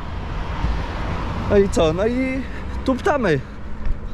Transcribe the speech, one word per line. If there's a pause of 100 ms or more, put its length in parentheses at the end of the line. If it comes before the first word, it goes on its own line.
(1500)
No
i
co?
No
i (440)
tuptamy. (760)